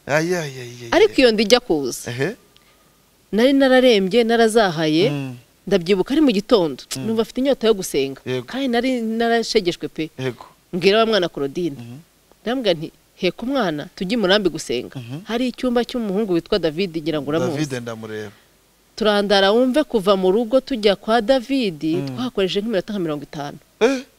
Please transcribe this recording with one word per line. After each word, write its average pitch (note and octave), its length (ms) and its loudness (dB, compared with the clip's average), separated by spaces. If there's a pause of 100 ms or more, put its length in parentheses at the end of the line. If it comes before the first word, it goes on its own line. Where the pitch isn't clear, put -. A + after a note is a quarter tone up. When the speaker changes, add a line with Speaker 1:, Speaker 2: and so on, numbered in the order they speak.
Speaker 1:
Ay, D#3+ 280 0
ay, D#3 260 -6
ay, A#2+ 100 -14 (120)
ay, A#2 100 -14
Speaker 2:
Ariko G4+ 200 4
Speaker 1:
ay. - 80 -4
Speaker 2:
iyo A#3+ 120 6
nda G#3+ 100 2
ijya A#3+ 180 4
kuza. C#3 500 -4
Speaker 1:
Ehe. C#3+ 260 -4 (960)
Speaker 2:
Nari A#3+ 200 4
nararembye, B3 720 4
narazahaye. G3+ 840 2
Speaker 1:
Mm. C#3 240 -6 (320)
Speaker 2:
Ndabyibuka F#3 460 0
ari D#4 80 2
mu D4 100 6
gitondo. F#3 540 2 (120)
Speaker 1:
Mm. C3 120 -6
Speaker 2:
Numva A3+ 160 0
afite - 160 -10
inyota B3+ 260 0
yo A3+ 80 4
gusenga. C3+ 540 -4
Speaker 1:
Yego. B2+ 180 -4
Speaker 2:
Kandi C4+ 220 -6
nari A#3+ 320 0
narashegeshwe A3+ 880 -2
pe. D#3 220 -8 (100)
Speaker 1:
Yego. B2+ 240 -6 (280)
Speaker 2:
Mbwira F#3+ 280 2
wa A3 60 4
mwana G3 260 0
Claudine. C#3+ 480 -4
Speaker 1:
Mhm. A#2+ 160 -16 (480)
Speaker 2:
Ndambwira A3 320 0
nti, D3 160 -10 (240)
"Heka - 260 -2
umwana, F#3 540 -2
tujye G3 180 -4
i A#3 60 0
Murambi F#3+ 320 4
gusenga." B2+ 480 -8
Speaker 1:
Mhm. C3+ 240 -12
Speaker 2:
Hari A#3+ 240 -2
icyumba A#3+ 320 -2
cy'umuhungu A3 560 -2
witwa G3+ 240 0
David, E3 400 -2
ngira D3+ 240 -4
ngo C3+ 80 -8
uramuzi. E3 320 -2
Speaker 1:
David B2+ 180 -8
ndamureba. A2 480 -10 (640)
Speaker 2:
Turandara G3+ 540 2
wumve B3+ 340 2
kuva G3+ 320 0
mu F#3 140 2
rugo A#3+ 300 2
tujya G#3+ 360 0
kwa A3+ 280 0
David, A3+ 580 0
Speaker 1:
Mm. D#3 320 -2
Speaker 2:
twakoresheje G3+ 480 -2
nk'iminota G#3+ 300 -4
nka G#3 80 -4
mirongo D3+ 240 -4
itanu. C#3+ 340 -12 (220)
Speaker 1:
Eh, B3+ 240 2 (140)